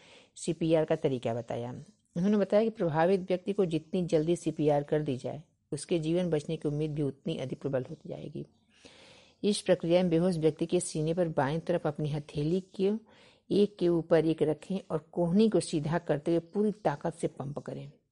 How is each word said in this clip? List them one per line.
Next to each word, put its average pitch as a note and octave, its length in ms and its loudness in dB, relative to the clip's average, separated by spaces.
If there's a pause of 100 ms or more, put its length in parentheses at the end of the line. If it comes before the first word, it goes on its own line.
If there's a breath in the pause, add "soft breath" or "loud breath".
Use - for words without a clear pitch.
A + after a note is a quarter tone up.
(360 loud breath)
सीपीआर D#3+ 480 2
का D#3+ 120 0
तरीका C3 380 -2
बताया। A#2+ 360 -6 (460)
उन्होंने G3+ 200 2
बताया G#3 280 2
कि A3+ 60 0
प्रभावित F3 500 2
व्यक्ति F#3 320 -2
को G3 120 2
जितनी E3 380 -2
जल्दी E3 340 2
सीपीआर D3 460 0
कर D3+ 200 -2
दी C#3+ 140 -2
जाए, C3 260 -8 (300)
उसके E3 260 -2
जीवन E3 320 0
बचने D#3 260 -2
की D#3 120 -2
उम्मीद D3+ 260 -2
भी D3+ 80 -2
उतनी C#3+ 340 -4
अधिक C3 240 -8
प्रबल C3+ 300 -2
होती - 180 -16
जाएगी। - 380 -10 (1000 loud breath)
इस G3+ 160 0
प्रक्रिया F3 420 2
में F3+ 80 2
बेहोश E3+ 260 2
व्यक्ति D#3 300 0
के F3+ 140 0
सीने D#3+ 340 -2
पर F3+ 140 0
बाईं D3+ 320 -2
तरफ E3+ 260 -2
अपनी D3+ 240 -2
हथेली D3+ 500 -2
के G3+ 640 -4 (260 soft breath)
एक G3+ 280 2
के F3 100 2
ऊपर E3 380 4
एक D#3+ 160 2
रखें D#3 360 -2 (120)
और E3 80 -2 (140)
कोहनी F#3 360 4
को F#3 120 4
सीधा D#3+ 380 -2
करते D#3 320 -2
हुए E3+ 100 2
पूरी G3+ 320 -2
ताकत D#3+ 420 -4
से - 120 -6
पंप C#3+ 320 -8
करें। C#3 340 -12 (200)